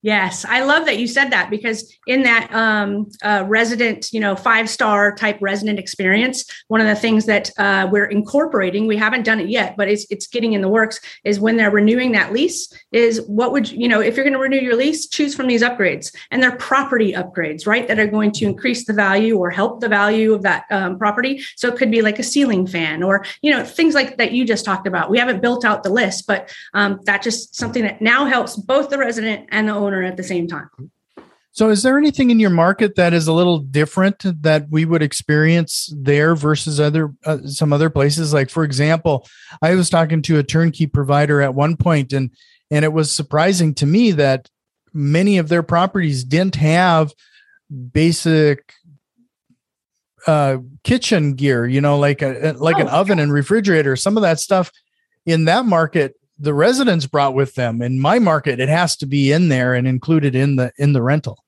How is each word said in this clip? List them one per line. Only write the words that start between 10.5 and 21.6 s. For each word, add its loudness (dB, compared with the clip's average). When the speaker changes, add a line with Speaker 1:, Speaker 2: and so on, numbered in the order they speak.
Speaker 1:
in 0
the -2
works, 0
is -2
when 0
they're 2
renewing 2
that -2
lease, -4
is 2
what -2
would, -2
you -4
know, 2
if 0
you're -2
gonna 0
renew 0
your 0
lease, -2
choose -4
from -6
these 2
upgrades, -2
and 0
they're 2
property 0
upgrades, -8
right? 0
That -2
are 2
going 0
to -4
increase -4
the -4
value 2
or 0
help -2
the -4
value 2
of 0
that, -2
um, -2
property. -2
So -4